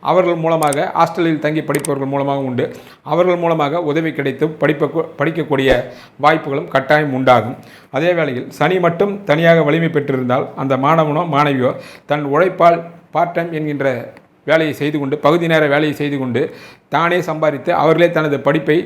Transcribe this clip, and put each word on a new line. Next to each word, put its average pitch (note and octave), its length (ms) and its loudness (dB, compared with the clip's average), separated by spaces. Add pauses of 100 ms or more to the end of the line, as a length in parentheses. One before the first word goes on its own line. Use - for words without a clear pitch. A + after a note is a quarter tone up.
(100)
அவர்கள் F3 340 2
மூலமாக D#3 420 0 (100)
ஹாஸ்டலில் E3 480 0
தங்கி D#3 240 0
படிப்பவர்கள் C#3+ 440 -2
மூலமாகவும் C#3 380 -2
உண்டு. B2 140 -2 (480)
அவர்கள் F3 300 2
மூலமாக E3 480 0
உதவி D#3+ 280 0
கிடைத்து C#3+ 280 -2 (160)
படிப்ப-, D3+ 440 0 (140)
படிக்கக்கூடிய C#3+ 560 0 (480)
வாய்ப்புகளும் D3+ 500 0
கட்டாயம் D3 440 2
உண்டாகும். B2+ 380 4 (420)
அதே E3 200 0
வேளையில் C3+ 300 -4 (100)
சனி F3 280 2
மட்டும் G3 260 0 (180)
தனியாக E3 380 6
வலிமை D#3+ 300 2
பெற்றிருந்தால் C3 480 -2 (160)
அந்த C3+ 140 0 (100)
மாணவனோ D#3 360 2 (120)
மாணவியோ C#3 360 2 (420)
தன் D3 220 -2
உழைப்பால் E3+ 460 4 (340)
பார்ட் E3+ 220 -2
டைம் E3+ 240 -4
என்கின்ற C#3+ 260 -4 (640)
வேலையை D#3 300 2
செய்து D3 200 -2
கொண்டு, C#3 260 -4
பகுதி E3 260 4
நேர D#3 220 4
வேலையை D3+ 260 0
செய்து C#3+ 220 -4
கொண்டு B2+ 200 -2 (540)
தானே E3+ 240 2 (100)
சம்பாதித்து D3+ 420 -2 (100)
அவர்களே D#3+ 360 4
தனது D3+ 200 0 (100)
படிப்பை D3+ 400 2